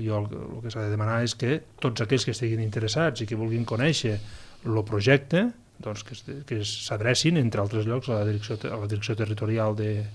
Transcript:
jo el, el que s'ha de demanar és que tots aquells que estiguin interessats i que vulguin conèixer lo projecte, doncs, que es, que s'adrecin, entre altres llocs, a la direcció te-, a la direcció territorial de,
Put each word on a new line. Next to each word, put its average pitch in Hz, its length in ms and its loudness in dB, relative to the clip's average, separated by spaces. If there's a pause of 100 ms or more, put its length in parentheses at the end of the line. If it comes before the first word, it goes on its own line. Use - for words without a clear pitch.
jo 107 180 0
el, 104 80 -2 (300)
el 117 80 -10
que 117 80 -6
s'ha 113 100 -4
de 104 80 -2
demanar 107 320 2
és 117 160 -2
que 139 220 0 (200)
tots 120 220 0
aquells 117 240 2
que 123 80 0
estiguin 113 300 0
interessats 113 580 0
i 107 80 -4
que 113 80 -2
vulguin 113 300 0
conèixer 117 480 2 (500)
lo 110 180 2
projecte, 139 600 4 (360)
doncs, 104 240 -8
que - 120 -14
es, - 80 -18 (200)
que 113 220 -4
s'adrecin, 120 760 2
entre 110 220 4
altres 107 260 2
llocs, 127 220 -2
a 110 80 2
la 104 100 2
direcció 104 320 -2
te-, 131 80 -6
a 113 80 -4
la 104 140 -4
direcció 107 260 -2
territorial 107 600 0
de, 107 140 0 (220)